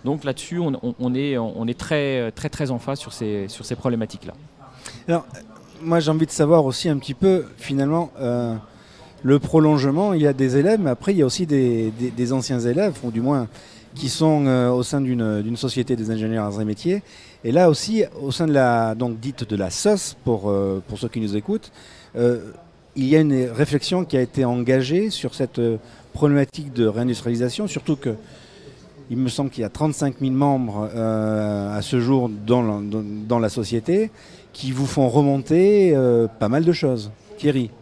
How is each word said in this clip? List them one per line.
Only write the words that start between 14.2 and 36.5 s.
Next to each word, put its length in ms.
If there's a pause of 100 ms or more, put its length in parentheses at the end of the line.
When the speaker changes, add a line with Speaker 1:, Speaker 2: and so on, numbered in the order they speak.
Speaker 2:
euh, 240
au 140
sein 160
d'une, 420
d'une 140
société 400
des 160
ingénieurs 320
arts 160
et 40
métiers. 380 (400)
Et 80
là 180
aussi, 360 (180)
au 80
sein 160
de 60
la, 420
donc, 240
dite 320
de 60
la 140
sos, 540
pour, 240
euh, 380
pour 120
ceux 100
qui 120
nous 160
écoutent, 360 (420)
euh, 380 (420)
il 120
y 100
a 40
une 300
réflexion 540
qui 120
a 40
été 240
engagée 680
sur 240
cette, 240
euh, 200 (340)
problématique 600
de 140
réindustrialisation, 800
surtout 300
que 180 (960)
il 60
me 140
semble 180
qu'il 140
y 20
a 60
trente-cinq 500
mille 140
membres, 600
euh, 800
à 60
ce 180
jour 300
dans 320
la, 220
dans, 200
dans 360
la 100
société 600 (420)
qui 180
vous 140
font 240
remonter, 880
euh, 300
pas 240